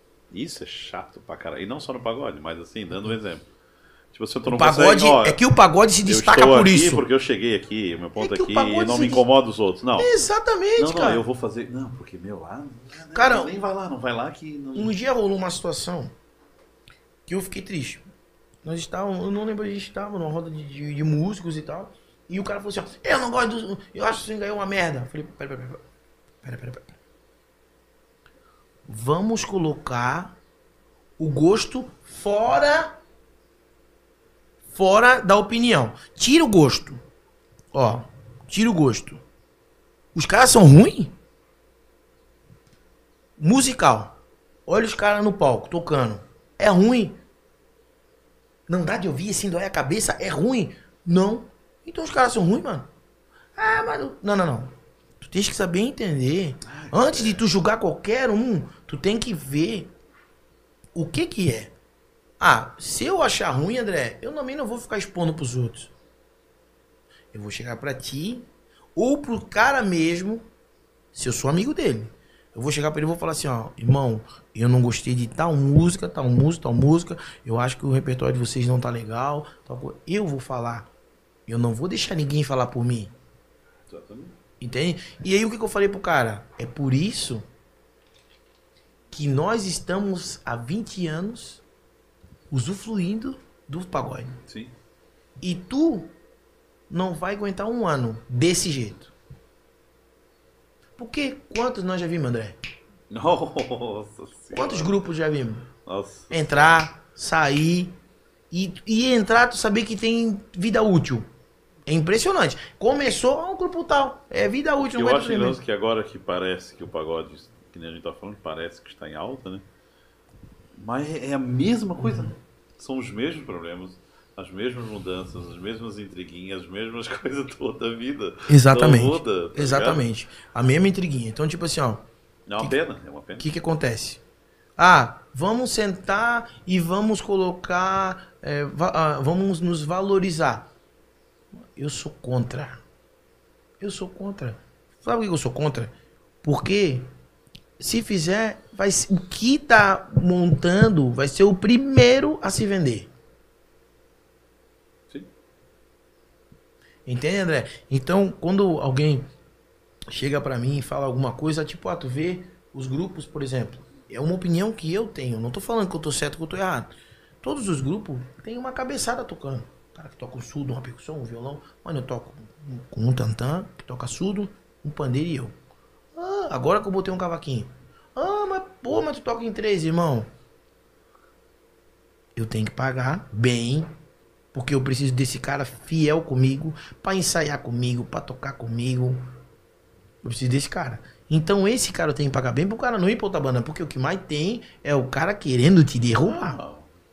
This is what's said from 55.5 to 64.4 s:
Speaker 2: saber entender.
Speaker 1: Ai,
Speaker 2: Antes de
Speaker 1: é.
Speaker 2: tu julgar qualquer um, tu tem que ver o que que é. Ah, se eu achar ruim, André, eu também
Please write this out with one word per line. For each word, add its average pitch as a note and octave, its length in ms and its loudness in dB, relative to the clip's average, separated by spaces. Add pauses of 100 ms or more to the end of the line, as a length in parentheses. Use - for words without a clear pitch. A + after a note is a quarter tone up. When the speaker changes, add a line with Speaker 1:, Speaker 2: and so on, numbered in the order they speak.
Speaker 2:
saber F3+ 240 0
entender. E3 760 0 (120)
Speaker 1:
Ai, D#3 260 -18
Speaker 2:
Antes A#3+ 300 2
de A3 80 2
Speaker 1:
é. - 20 -2
Speaker 2:
tu G#3 140 0
julgar G3 320 2
qualquer A3 500 -2
um, G#3+ 320 0 (240)
tu D3+ 120 -10
tem G#3 200 0
que A3+ 160 -6
ver D#3 560 -4 (1040)
o E3 120 -4
que E4+ 200 -2
que F3+ 260 0
é. A2 200 -8 (680)
Ah, B2 400 4
se - 240 -6
eu F4 180 0
achar G#3 300 2
ruim, D#3+ 260 0
André, E3 440 -2
eu B3+ 120 -10
também C#4 220 -8